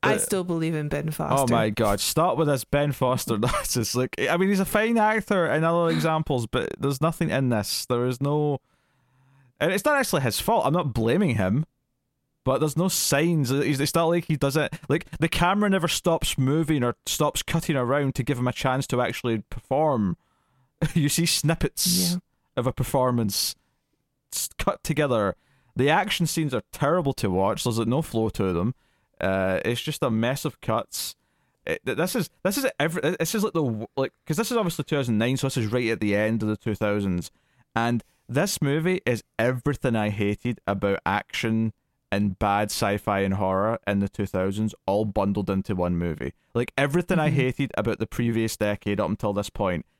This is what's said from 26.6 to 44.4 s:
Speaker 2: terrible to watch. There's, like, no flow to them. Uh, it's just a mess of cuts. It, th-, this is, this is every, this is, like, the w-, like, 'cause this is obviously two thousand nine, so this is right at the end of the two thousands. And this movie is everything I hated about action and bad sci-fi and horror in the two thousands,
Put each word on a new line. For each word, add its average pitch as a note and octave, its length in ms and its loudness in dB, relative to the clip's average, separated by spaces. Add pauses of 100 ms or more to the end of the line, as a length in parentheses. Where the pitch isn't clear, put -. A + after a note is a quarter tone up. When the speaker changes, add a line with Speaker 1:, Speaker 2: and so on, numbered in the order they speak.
Speaker 2:
terrible D3 400 0
to G2+ 180 -2
watch. F#2+ 320 0
There's, A2+ 160 0
like, A2 80 0
no C3 140 0
flow A2 280 -2
to F#2+ 220 -2
them. F2+ 240 0 (460)
Uh, F#2+ 420 0
it's A2+ 180 -2
just - 220 -4
a B2+ 80 0
mess A#2 320 -2
of - 160 -8
cuts. - 560 -4 (500)
It, - 200 -4
th-, A2+ 120 -2
this F3 200 -2
is, F#3 120 -2 (140)
this G3 140 -2
is C4+ 80 -2 (160)
every, D#3+ 200 -2 (160)
this D#3+ 160 -2
is, G#3+ 120 0
like, - 80 -4
the D#3+ 100 2
w-, A2+ 320 -2
like, C3+ 160 -2 (160)
'cause D#3 80 -2
this A3 160 -2
is A#3+ 60 0
obviously F3 260 -2
two D3+ 140 -2
thousand A#2+ 200 0
nine, A#2+ 200 2
so C#3 100 -2
this - 80 -2
is A2 160 0
right B2 180 0
at G#2+ 120 -2
the G#2 160 2
end A2 260 0
of G#2+ 60 0
the G#2+ 80 -2
two G#2+ 180 -4
thousands. G2+ 560 -2 (440)
And A#2 280 0 (240)
this D#3 340 0
movie D#3+ 440 0
is A#2+ 180 0 (160)
everything B2 560 0
I G#2+ 140 0
hated G#2 580 -2
about G2+ 380 0
action A2 640 -2 (400)
and G2+ 260 0
bad G#2 340 2
sci-fi G#2 500 0
and F#2+ 140 2
horror G2 520 0
in G2+ 120 0
the G2 100 0
two - 160 -4
thousands, G2 500 -2 (100)